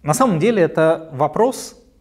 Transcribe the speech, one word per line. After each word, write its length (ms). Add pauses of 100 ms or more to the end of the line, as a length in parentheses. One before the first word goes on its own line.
На 120
самом 260
деле 220
это 520
вопрос 680 (200)